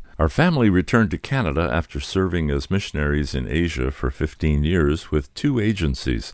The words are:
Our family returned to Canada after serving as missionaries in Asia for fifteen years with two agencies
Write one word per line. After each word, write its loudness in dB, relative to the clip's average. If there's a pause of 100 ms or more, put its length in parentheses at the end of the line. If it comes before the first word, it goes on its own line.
(160)
Our 4
family 4
returned 4
to -4
Canada 0
after -2
serving 0
as -2
missionaries -2
in -4
Asia -2
for -4
fifteen 0
years 0
with -2
two 0
agencies -2